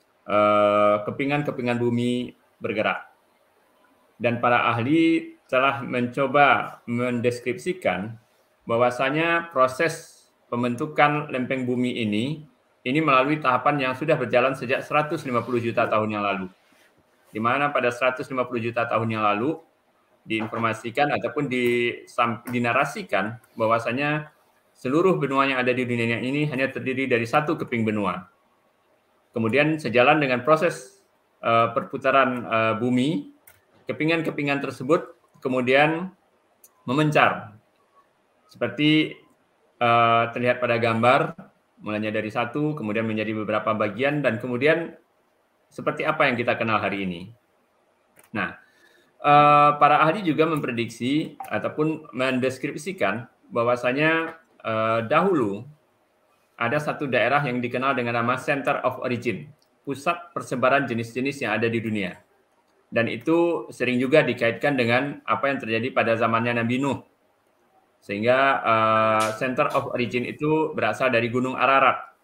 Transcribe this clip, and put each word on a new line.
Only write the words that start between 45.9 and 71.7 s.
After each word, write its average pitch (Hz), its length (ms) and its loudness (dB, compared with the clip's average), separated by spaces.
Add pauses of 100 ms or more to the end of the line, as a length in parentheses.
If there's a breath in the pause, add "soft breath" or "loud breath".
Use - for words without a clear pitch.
apa 151 240 2
yang 120 80 -2
kita 120 240 0
kenal 113 160 0
hari 98 320 -2
ini. 90 240 -12 (1040)
Nah, 90 160 -6 (640 soft breath)
eh, 147 540 6 (100)
para 147 240 6
ahli 180 160 0
juga 156 240 2
memprediksi 127 960 -4
ataupun 151 720 -4
mendeskripsikan 123 1120 -4 (240)
bahwasanya, 131 880 0 (240)
eh, 113 380 0 (100)
dahulu 143 560 2 (880)
ada 123 240 -2
satu 147 320 -4
daerah 123 320 2
yang 123 160 -2
dikenal 123 400 -2
dengan 120 240 -2
nama 117 160 0
Center 139 480 -2
of 123 160 -2
Origin, 117 480 -4 (320)
pusat - 560 -6
persebaran 131 480 0
jenis-jenis 123 560 -4
yang 110 160 -2
ada 113 80 0
di 113 160 0
dunia. 104 320 -4 (800)
Dan 117 160 0
itu 160 640 0
sering 123 320 -2
juga 143 160 4
dikaitkan 131 560 0
dengan 127 480 0
apa 113 240 -2
yang 135 160 -4
terjadi 113 320 -4
pada 113 240 2
zamannya 117 400 0
Nabi 117 240 0
Nuh. 135 160 -2 (1040)
Sehingga, 123 560 2
eh, 110 680 2 (120)
Center 135 320 -2
of 127 240 -2
Origin 123 320 -2
itu 151 480 -2
berasal 110 320 0
dari 117 240 2
Gunung 127 240 -2
Ararat 131 560 2 (120)